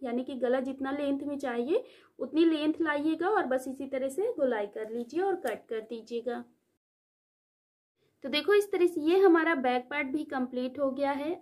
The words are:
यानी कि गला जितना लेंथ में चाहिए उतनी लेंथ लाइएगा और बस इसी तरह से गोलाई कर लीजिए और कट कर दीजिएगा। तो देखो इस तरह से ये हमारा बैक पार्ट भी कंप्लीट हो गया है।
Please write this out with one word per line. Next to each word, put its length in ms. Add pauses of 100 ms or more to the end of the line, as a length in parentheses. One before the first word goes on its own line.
यानी 200
कि 120
गला 260
जितना 300
लेंथ 300
में 160
चाहिए 460 (360)
उतनी 260
लेंथ 360
लाइएगा 480
और 160
बस 220
इसी 200
तरह 220
से 200
गोलाई 380
कर 220
लीजिए 320
और 160
कट 280
कर 160
दीजिएगा। 640 (1800)
तो 60
देखो 240
इस 180
तरह 160
से 160
ये 160
हमारा 380
बैक 320
पार्ट 180
भी 180
कंप्लीट 540
हो 120
गया 220
है। 280